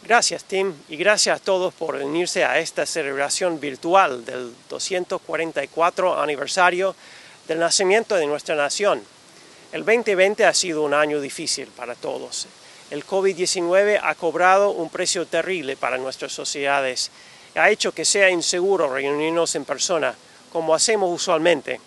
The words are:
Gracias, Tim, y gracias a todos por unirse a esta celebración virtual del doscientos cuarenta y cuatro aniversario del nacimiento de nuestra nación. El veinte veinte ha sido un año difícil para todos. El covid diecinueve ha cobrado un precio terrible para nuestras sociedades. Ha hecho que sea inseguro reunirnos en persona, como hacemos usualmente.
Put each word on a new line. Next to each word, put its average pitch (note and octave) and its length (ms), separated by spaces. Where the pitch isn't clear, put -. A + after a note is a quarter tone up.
Gracias, G#3+ 400
Tim, F#3+ 300
y D#3 80
gracias F3+ 420
a - 40
todos F#3 300
por D3 220
unirse D#3 480
a C3+ 160
esta D#3+ 260
celebración C#3+ 720
virtual D3 640
del B2 280
doscientos F3+ 540
cuarenta D#3 420
y C3+ 60
cuatro E3+ 520
aniversario F3 720
del D#3+ 120
nacimiento G3+ 560
de D#3+ 100
nuestra D3 300
nación. D3 460
El D#3+ 120
veinte G#3+ 320
veinte G3+ 300
ha D#3+ 80
sido D#3 300
un C#3+ 100
año D3+ 280
difícil C#3 460
para A#2+ 280
todos. C3 520
El C#3+ 160
covid G3 280
diecinueve F#3 720
ha D#3 120
cobrado F#3 560
un F3 180
precio F3 360
terrible E3 520
para B2+ 200
nuestras C3 360
sociedades. C#3 760
Ha E3 140
hecho G#3 240
que D#3+ 100
sea G3 260
inseguro F3 640
reunirnos D#3 600
en D3 80
persona, C#3 500
como D#3+ 240
hacemos G3 340
usualmente. D#3+ 760